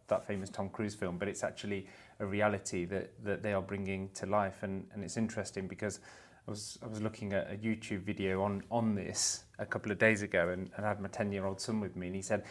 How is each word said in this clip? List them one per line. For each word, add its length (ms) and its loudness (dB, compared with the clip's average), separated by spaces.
that 180 4
famous 220 -2
Tom 180 -2
Cruise 260 -2
film, 240 -2
but 120 0
it's 120 -4
actually 460 -2
a 60 -2
reality 580 2
that, 300 -2
that 180 0
they 120 0
are 80 4
bringing 540 -2
to 100 -6
life. 380 2
And, 300 -4
and 120 -6
it's 100 -8
interesting 540 -2
because 320 -4
I 20 -6
was, 320 -8
I 40 -8
was 140 -4
looking 300 -2
at 180 2
a 60 -4
YouTube 460 -2
video 420 2
on, 260 2
on 240 4
this 520 0
a 80 -2
couple 240 -2
of 80 0
days 240 8
ago, 280 4
and, 260 -2
and 100 -2
I 40 4
had 100 0
my 80 -4
ten-year-old 520 0
son 200 0
with 160 -2
me, 120 -4
and 80 -4
he 60 -4
said, 300 0